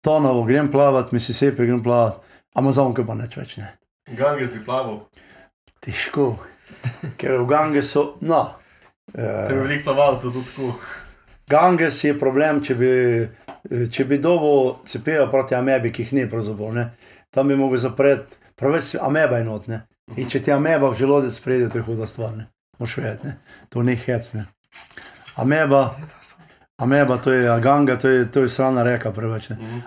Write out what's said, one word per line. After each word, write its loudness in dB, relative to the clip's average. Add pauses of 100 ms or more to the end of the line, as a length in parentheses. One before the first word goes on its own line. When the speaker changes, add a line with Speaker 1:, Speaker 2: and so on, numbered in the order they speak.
Speaker 1:
Tonovo 2
grem 2
plavat, 2
Mississippi 0
grem 0
plavat, 2 (320)
Amazonke 2
pa -6
nič -10
več -14
ne. -14 (360)
Speaker 2:
Ganges -2
bi -12
plaval. -6 (760)
Speaker 1:
Težko, -2 (800)
ker -2
v 0
Gangesu, 2 (160)
no, 2 (640)
eh, -6
Speaker 2:
Ker -2
je 0
veliko -4
plavalcev 2
tudi -8
tako. -8 (720)
Speaker 1:
Ganges 4
je 2
problem, 2
če -2
bi, 2 (720)
eh, -4
če -2
bi 0
dobil 2
cepiva 0
proti 0
amebi, 0
ki -6
jih -6
ni 2
pravzaprav, -6
ne. -2 (420)
Tam 0
bi 4
mogel 2
zapreti, 0 (140)
preveč -2
ameba 2
je -2
not, -8
ne. -8 (300)
In -8
če -2
ti 0
ameba 2
v 0
želodec 2
pride, 0
to -4
je -4
huda -6
stvar, -10
ne. -12 (280)
Moraš -8
vedeti, -6
ne. -10 (300)
To -4
ni 2
hec, -4
ne. -8 (880)
Ameba, 2 (840)
ameba, 2
to 0
je, 4
a 2
Ganga, 4
to 0
je, 4
to 0
je 2
srana 0
reka -2
preveč, -8
ne. -8
Speaker 2:
Mhm. -12